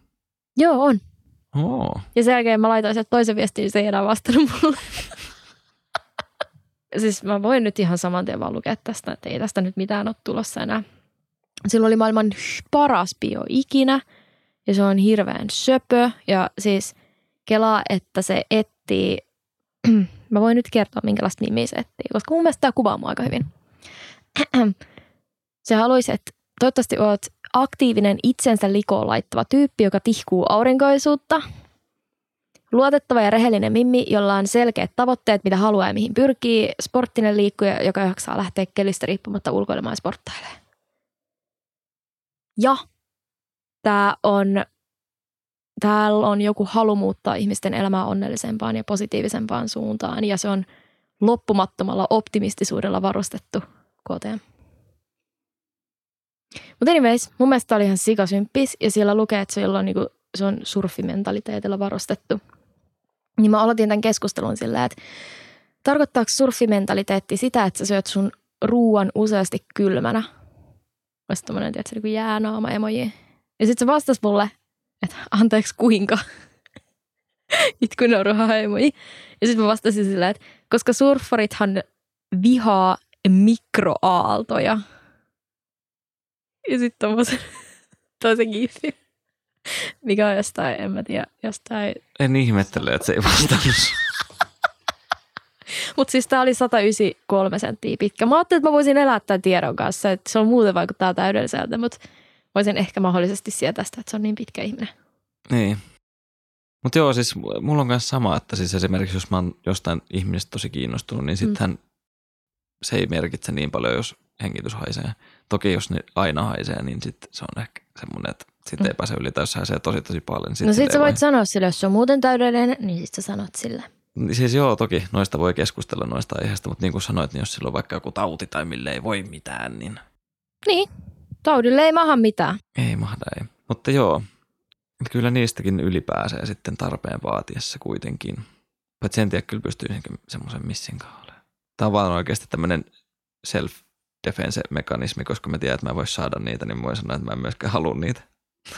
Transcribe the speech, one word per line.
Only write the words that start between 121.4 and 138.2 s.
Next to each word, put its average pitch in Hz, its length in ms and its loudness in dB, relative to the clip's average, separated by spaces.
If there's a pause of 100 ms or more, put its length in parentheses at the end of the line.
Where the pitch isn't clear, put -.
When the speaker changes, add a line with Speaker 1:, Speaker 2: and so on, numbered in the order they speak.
Speaker 1:
sille, 190 220 0
jos 175 140 -2
se 196 60 0
on 196 60 2
muuten 254 280 4
täydellinen, 247 600 2
niin 180 260 -4
sit - 80 -16
sä - 80 -10
sanot 185 320 -8
sille. - 300 -10 (300)
Speaker 2:
Niin 101 200 -2
siis 123 200 2
joo, 135 220 4
toki 90 360 0
noista 95 260 0
voi 87 160 2
keskustella - 520 -4
noista - 340 -6
aiheista, - 280 -6
mut - 120 -8
niin 92 120 -2
kuin - 100 -6
sanoit, 85 300 -4
niin 69 80 -8
jos - 120 -6
sillä - 140 -10
on 62 60 -4
vaikka - 240 -6
joku - 160 -10
tauti 95 340 -6
tai 76 180 -6
mille 69 280 -8
ei 64 100 -8
voi 101 200 -4
mitään, 60 560 -12
niin 107 220 -12 (640)
Speaker 1:
Niin, 392 220 0 (540)
taudille 262 400 4
ei 320 100 4
maha 311 240 2
mitään. 208 420 2 (200)
Speaker 2:
Ei 117 180 0
mahda, 104 280 -6 (160)
ei. 110 60 -8 (220)
Mutta - 220 -4
joo, 107 320 4 (800)
et 120 120 -8
kyllä 120 180 0
niistäkin 110 500 0
ylipääsee 78 640 -2
sitten 110 300 -8
tarpeen - 460 -6
vaatiessa - 560 -8
kuitenkin. - 580 -8 (640)